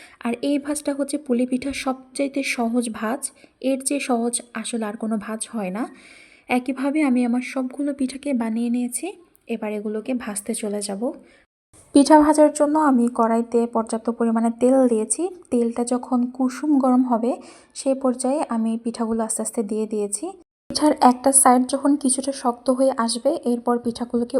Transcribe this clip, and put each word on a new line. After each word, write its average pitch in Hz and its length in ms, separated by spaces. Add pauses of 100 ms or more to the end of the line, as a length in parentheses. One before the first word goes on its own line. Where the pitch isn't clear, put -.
(260)
আর 233 60 (160)
এই 285 160
ভাঁজটা 294 340
হচ্ছে 277 180 (100)
পুলি 247 240
পিঠার 262 340
সবচাইতে 277 560 (160)
সহজ 233 280 (140)
ভাঁজ, 226 220 (500)
এর 269 160
চেয়ে 285 220
সহজ 240 260 (260)
আসলে 220 300
আর 220 120
কোনো 226 220
ভাঁজ 220 160 (120)
হয় 202 240
না। 226 60 (720)
একইভাবে 262 420 (100)
আমি 247 200
আমার 247 240
সবগুলো 269 460
পিঠাকে 269 320 (120)
বানিয়ে 226 340
নিয়েছি। 247 300 (480)
এবার 214 240
এগুলোকে 214 340 (120)
ভাজতে 208 280 (100)
চলে 208 260
যাব। 196 160 (880)
পিঠা 285 300
ভাজার 302 340
জন্য 294 180 (140)
আমি 240 140 (140)
কড়াইতে 233 420 (140)
পর্যাপ্ত 226 340 (100)
পরিমাণে 226 320 (100)
তেল 254 160 (160)
দিয়েছি। 220 300 (280)
তেলটা 233 320 (100)
যখন 254 260 (180)
কুসুম 262 340 (140)
গরম 254 260
হবে, 233 220 (460)
সে - 120 (120)
পর্যায়ে 254 380 (140)
আমি 226 180 (120)
পিঠাগুলো 226 420
আস্তে 226 180
আস্তে - 160 (100)
দিয়ে 214 220
দিয়েছি। 208 320 (440)
পিঠার 302 240 (180)
একটা 254 200 (100)
সাইড 254 220 (100)
যখন 277 180 (120)
কিছুটা 269 300 (100)
শক্ত 240 240 (120)
হয়ে 262 140 (120)
আসবে, 233 260 (220)
এরপর 240 220 (100)
পিঠাগুলোকে 240 560